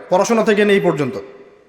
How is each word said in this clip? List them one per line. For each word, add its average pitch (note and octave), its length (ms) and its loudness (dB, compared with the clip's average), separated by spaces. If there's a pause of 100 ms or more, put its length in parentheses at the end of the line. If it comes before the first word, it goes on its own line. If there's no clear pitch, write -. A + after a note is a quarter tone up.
পড়াশোনা G3+ 340 0
থেকে G#3 220 2
নিয়ে G3+ 100 4
এই F#3 60 2
পর্যন্ত। D3 380 -2 (500)